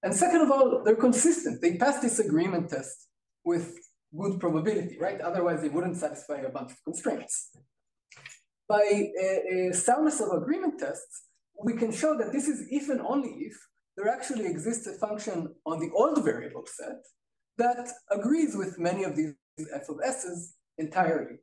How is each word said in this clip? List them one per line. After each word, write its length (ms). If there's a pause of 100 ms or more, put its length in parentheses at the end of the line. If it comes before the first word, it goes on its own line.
And 100
second 280
of 100
all, 340
they're 120
consistent. 640
They 140
pass 240
this 180
agreement 520
test 360 (380)
with 340 (400)
good 220
probability, 580
right? 220
Otherwise, 420
they 60
wouldn't 280
satisfy 420
a 120
bunch 220
of 100
constraints. 680 (1160)
By 140 (400)
a, 480
a 20
soundness 480
of 120
agreement 480
tests, 460 (380)
we 100
can 180
show 240
that 160
this 140
is 240
if 180
and 120
only 300 (180)
if 80 (400)
there 120
actually 380
exists 400
a 60
function 600 (120)
on 140
the 140
old 300
variable 420
set 340 (560)
that 320 (220)
agrees 460
with 220
many 260
of 120
these 180 (400)
f 140
of 160
s's 500 (220)
entirely. 680